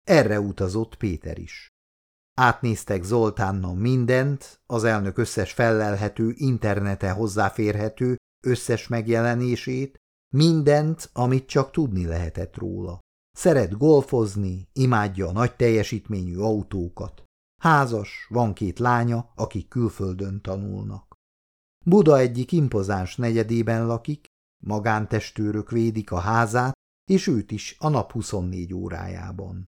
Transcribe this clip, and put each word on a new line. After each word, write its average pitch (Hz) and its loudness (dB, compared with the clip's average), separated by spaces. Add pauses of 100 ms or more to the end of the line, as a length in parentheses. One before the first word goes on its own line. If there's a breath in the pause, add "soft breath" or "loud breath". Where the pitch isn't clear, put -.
Erre 110 4
utazott 101 -4
Péter 82 -6
is. - -16 (680)
Átnéztek 113 0
Zoltánnal 98 0
mindent, 127 0
az 113 -2
elnök 104 0
összes 110 -2
fellelhető, 107 0
interneten 101 0
hozzáférhető 104 0 (300)
összes 120 -2
megjelenését, 120 -2 (380)
mindent, 156 4
amit 127 0
csak 139 2
tudni 101 0
lehetett 87 -6
róla. 95 -8 (320)
Szeret 110 2
golfozni, 107 2
imádja 104 0
a 80 -4
nagy 117 0
teljesítményű 104 0
autókat. 98 -4 (380)
Házas, 127 0
van 113 0
két 90 -6
lánya, 120 0
akik 110 -6
külföldön 98 -4
tanulnak. 98 -10 (720)
Buda 170 8
egyik 123 0
impozáns 101 0
negyedében 113 0
lakik, 117 -6 (380)
magántestőrök 107 -2
védik 113 -2
a 90 -2
házát, 113 0 (380)
és 190 2
őt 120 0
is - -10
a 151 0
nap 127 0
huszonnégy 92 -6
órájában. 92 -10